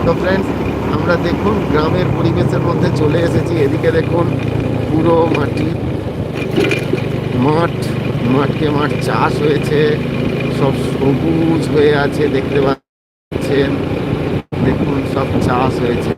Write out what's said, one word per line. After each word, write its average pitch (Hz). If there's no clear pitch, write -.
তো 170
ফ্রেন্ডস, 190
আমরা 165
দেখুন 202
গ্রামের 160
পরিবেশের 180
মধ্যে 165
চলে 156
এসেছি। 165
এদিকে 156
দেখুন 165
পুরো 165
মাটি, 143
মাঠ, 160
মাঠকে 139
মাঠ 143
চাষ 127
হয়েছে, 151
সব 135
সবুজ 160
হয়ে 151
আছে 139
দেখতে 131
পাচ্ছেন। -
দেখুন 135
সব 135
চাষ 127
হয়েছে। -